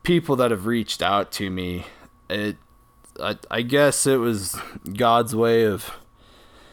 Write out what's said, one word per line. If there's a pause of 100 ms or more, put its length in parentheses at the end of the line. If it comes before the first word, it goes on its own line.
people
that
have
reached
out
to
me. (440)
It, (640)
I, (120)
I
guess
it
was (380)
God's
way
of (800)